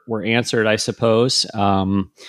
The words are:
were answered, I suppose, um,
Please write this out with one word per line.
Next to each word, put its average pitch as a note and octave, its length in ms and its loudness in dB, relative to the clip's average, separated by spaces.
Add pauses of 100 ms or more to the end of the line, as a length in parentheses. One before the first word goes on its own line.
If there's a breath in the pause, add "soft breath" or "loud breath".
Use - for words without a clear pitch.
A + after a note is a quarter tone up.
were A2 180 -6
answered, A2+ 420 0
I G#2+ 100 2
suppose, A#2 800 0
um, G2 560 0 (180 loud breath)